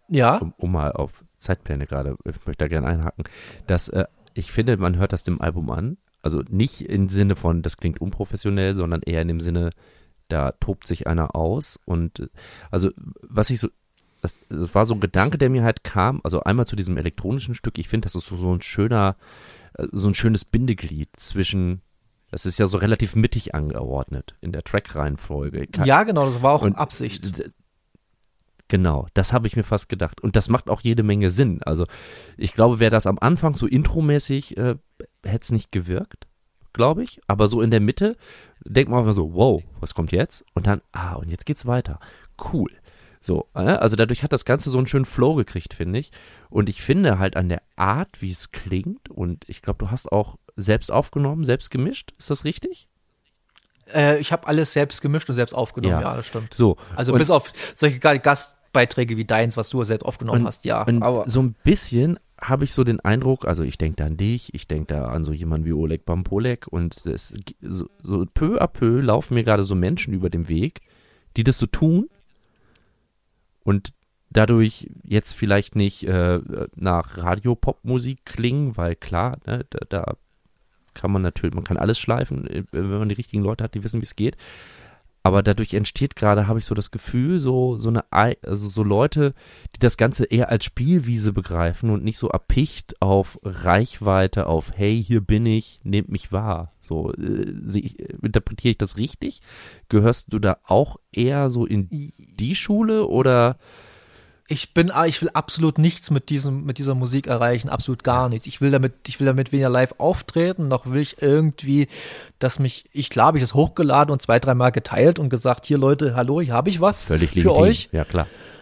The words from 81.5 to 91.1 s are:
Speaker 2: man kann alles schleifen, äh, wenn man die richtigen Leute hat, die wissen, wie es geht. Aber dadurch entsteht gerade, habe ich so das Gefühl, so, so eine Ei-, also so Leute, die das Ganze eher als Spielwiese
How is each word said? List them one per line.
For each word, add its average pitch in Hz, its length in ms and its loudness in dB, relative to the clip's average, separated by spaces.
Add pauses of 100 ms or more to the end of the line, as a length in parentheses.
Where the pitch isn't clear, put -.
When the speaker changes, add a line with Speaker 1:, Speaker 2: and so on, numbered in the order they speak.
Speaker 2:
man 90 100 -4
kann - 120 -2
alles 110 220 0
schleifen, 127 480 -2
äh, - 260 -8
wenn 92 160 -4 (100)
man 107 100 0
die 104 60 0
richtigen 104 280 -4
Leute 110 220 -2
hat, 110 100 -8
die 104 100 -6
wissen, 113 160 -4
wie 110 60 -6
es - 100 -14
geht. 113 200 -2 (880)
Aber 95 180 6
dadurch 104 320 2
entsteht 107 420 -2
gerade, 104 300 4
habe 110 120 0
ich 110 60 -6
so - 100 -4
das 104 160 -6
Gefühl, 139 500 -2
so, 127 360 0
so 110 140 -4
eine 117 220 0
Ei-, 110 300 2
also 101 260 -6
so 101 140 -2
Leute, 135 520 2 (400)
die - 60 -18
das 120 160 4
Ganze 120 280 2
eher 117 240 2
als 113 160 0
Spielwiese 120 680 0